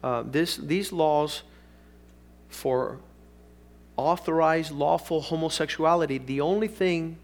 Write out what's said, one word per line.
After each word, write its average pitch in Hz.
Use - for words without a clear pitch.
Uh, 123
this, 147
these 175
laws 151
for 127
authorized, 160
lawful 156
homosexuality, 160
the 135
only 202
thing 165